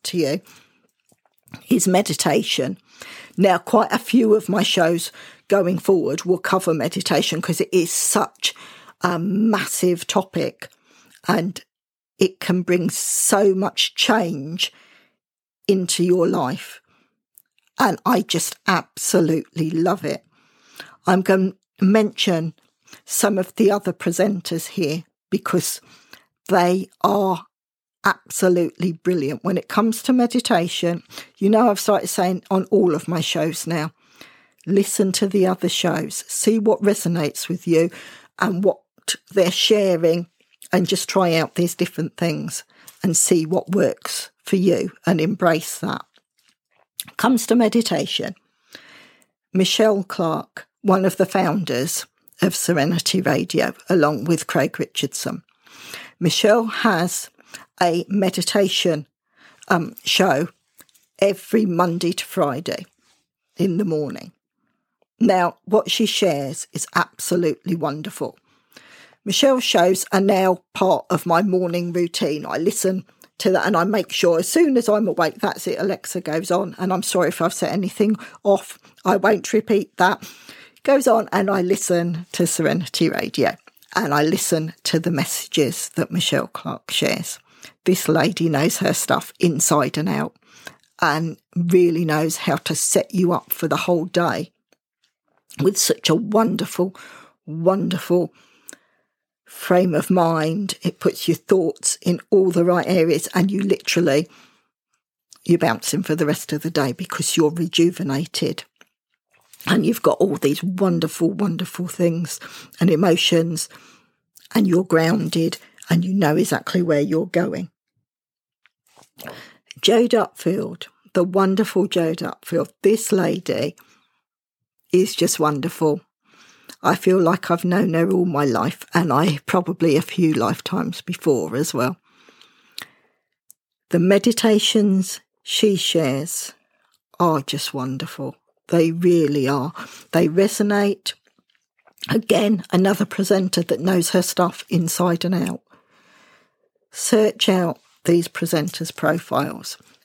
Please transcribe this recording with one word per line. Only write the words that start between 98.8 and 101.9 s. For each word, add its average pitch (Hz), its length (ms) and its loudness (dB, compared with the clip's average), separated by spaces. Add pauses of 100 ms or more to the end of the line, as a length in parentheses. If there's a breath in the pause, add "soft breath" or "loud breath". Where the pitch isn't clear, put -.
frame 180 480 0
of - 160 -2
mind. 165 720 0
It - 180 -6
puts - 260 -4
your 165 100 2
thoughts - 640 0